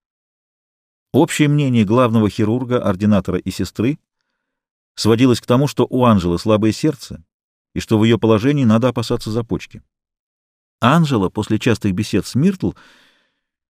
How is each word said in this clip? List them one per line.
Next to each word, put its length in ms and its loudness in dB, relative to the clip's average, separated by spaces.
Общее 340 2
мнение 380 2
главного 440 2
хирурга, 540 -2
ординатора 560 0
и 100 -10
сестры — 480 -4
сводилось 460 2
к 40 -20
тому, 220 2
что 220 0
у 160 0
Анжелы 340 2
слабое 320 0
сердце 520 -6
и 60 -8
что 200 0
в 40 2
ее 140 4
положении 460 2
надо 240 2
опасаться 420 -4
започки. 540 -8
Анжела 500 0
после 300 -4
частых 340 0
бесед 320 -4
с 100 -8
Миртл 360 -2